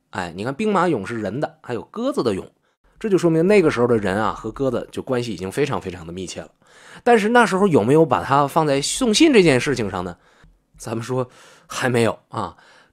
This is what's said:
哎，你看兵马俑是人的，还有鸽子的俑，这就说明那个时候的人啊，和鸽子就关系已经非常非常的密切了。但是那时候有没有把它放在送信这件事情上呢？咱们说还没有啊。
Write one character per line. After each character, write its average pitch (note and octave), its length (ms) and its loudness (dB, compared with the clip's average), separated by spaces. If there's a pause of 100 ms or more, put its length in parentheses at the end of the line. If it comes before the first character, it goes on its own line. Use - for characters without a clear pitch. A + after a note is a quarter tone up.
哎， F2 260 -8
你 F#2+ 80 -8
看 C3 100 -6
兵 G#3+ 200 -4
马 F3+ 140 2
俑 A#2 180 -2
是 A2+ 160 -8
人 G#2 180 -6
的， - 220 -6
还 - 120 -10
有 G2+ 100 -8
鸽 B3+ 280 -6
子 A3+ 120 -4
的 A2+ 100 0
俑， F2 120 -6 (540)
这 A3 100 -6
就 F#3+ 80 4
说 E3 120 2
明 D#3+ 180 2
那 G#3 140 6
个 D#3 80 4
时 A#2 100 0
候 A#2+ 80 4
的 A#2+ 100 4
人 G2 200 0
啊， G#2 160 -2
和 - 180 -10
鸽 C3 200 -4
子 G#2+ 200 -4
就 F#2+ 100 -8
关 B2 200 -4
系 A#2 120 -8
已 - 20 -6
经 F#2 160 -8
非 C#3+ 140 -2
常 A#2 140 -4
非 F#2 120 -8
常 E2+ 160 -16
的 E2+ 40 -14
密 F2+ 140 -10
切 E2+ 160 -12
了。 D#2 80 -18 (540)
但 A#3+ 160 4
是 G3+ 100 0
那 A#3+ 160 4
时 F#3 100 -2
候 G3 120 2
有 C3 160 2
没 B2 100 2
有 D#3+ 120 6
把 F#2+ 180 0
它 C#3 240 2
放 D#3+ 180 0
在 C#3 160 0
送 A3 320 -2
信 D4+ 180 6
这 G#3+ 120 6
件 C#3 160 6
事 C3+ 160 -2
情 G#2+ 160 -4
上 F#2 120 -4
呢？ F2 140 -8 (600)
咱 A#2 180 -10
们 B2+ 80 -6
说 B2+ 240 -4 (400)
还 - 220 -4
没 B2 140 2
有 G#2+ 140 0 (120)
啊。 G2 280 -8 (360)